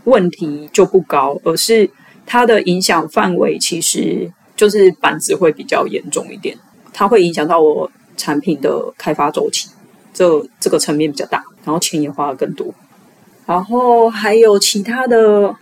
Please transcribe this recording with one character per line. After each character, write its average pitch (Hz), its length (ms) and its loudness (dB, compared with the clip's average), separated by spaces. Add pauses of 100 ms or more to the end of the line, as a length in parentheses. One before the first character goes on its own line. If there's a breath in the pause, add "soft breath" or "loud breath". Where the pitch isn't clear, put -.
问 220 260 4
题 151 420 -10
就 196 120 6
不 185 180 2
高， 139 420 -2
而 165 120 -2
是 220 320 2 (380 soft breath)
它 240 180 2
的 208 180 4
影 180 200 -2
响 160 260 0
范 190 280 -2
围 160 220 0
其 - 220 -6
实 165 500 -4 (260)
就 214 120 4
是 196 220 4 (100)
板 - 200 -2
子 - 160 -4
会 160 160 2
比 - 100 -10
较 - 240 -2
严 - 240 -6
重 - 220 -6
一 - 40 -18
点， - 200 -10 (360)
它 202 140 -2
会 208 160 4
影 175 100 0
响 156 140 -4
到 170 140 2
我 151 280 2 (280)
产 147 240 -4
品 147 200 -2
的 135 380 -4
开 156 160 -4
发 147 160 -2
周 147 200 -4
期， - 180 -8 (440)
这， 165 320 2 (140)
这 - 100 -2
个 170 80 0
层 151 200 -2
面 156 120 0
比 143 80 -8
较 - 100 -8
大， - 180 -6 (200)
然 151 80 -6
后 165 60 -2
钱 160 240 -4
也 147 80 -6
花 143 200 -6
得 131 40 -8
更 - 200 -6
多。 - 200 -10 (720)
然 180 160 -2
后 233 460 2
还 214 260 -2
有 220 240 6
其 202 240 -2
他 247 240 -4
的 208 560 4